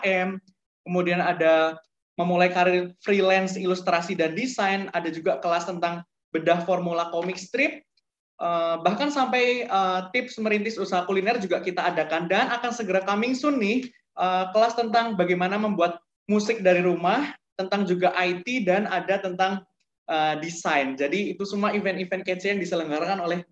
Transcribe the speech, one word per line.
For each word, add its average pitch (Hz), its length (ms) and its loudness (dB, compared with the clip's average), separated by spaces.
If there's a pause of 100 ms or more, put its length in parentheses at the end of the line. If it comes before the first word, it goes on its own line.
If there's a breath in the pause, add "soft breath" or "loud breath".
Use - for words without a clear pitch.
M, 190 320 0 (480)
kemudian 175 380 0
ada 160 560 4 (360)
memulai 175 320 4
karir 180 540 2
freelance 190 560 2
ilustrasi 180 580 0
dan 160 220 2
desain, 196 480 -2 (100)
ada 165 140 -4
juga 160 320 -2
kelas 170 260 0
tentang 170 320 -2 (320)
bedah 170 320 2
formula 170 480 -2
komik 175 240 -4
strip, 277 480 -4 (560)
eh, 170 400 0
bahkan 233 320 0
sampai, 247 560 0
eh, 185 320 0 (160)
tips - 240 -4
merintis 214 400 0
usaha 185 240 0
kuliner 190 320 0
juga 185 240 -2
kita 175 320 -2
adakan, 165 320 -2
dan 175 240 2
akan 240 240 -4
segera 190 320 -2
coming 220 320 0
soon 285 240 0
nih, 226 320 0
eh, 185 560 -2
kelas 226 320 2
tentang 233 320 0
bagaimana 180 480 0
membuat 175 400 0 (240)
musik 208 400 0
dari 180 160 6
rumah, 180 560 0 (240)
tentang 196 240 0
juga 180 320 2
I 180 240 0
T, 247 240 -4
dan 196 240 2
ada 190 320 -2
tentang, 190 400 -2 (480)
eh, 156 320 2
desain. 151 560 -2
Jadi 147 400 -2
itu 196 80 -6
semua 202 320 -2
event-event 185 480 -2
kece 196 320 -2
yang 190 80 -2
diselenggarakan 170 560 -2
oleh 175 320 -2